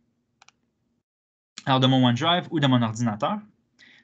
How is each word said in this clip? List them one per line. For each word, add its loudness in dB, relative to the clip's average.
Alors, 2
de 4
mon 4
OneDrive 0
ou -4
de 0
mon 2
ordinateur, -4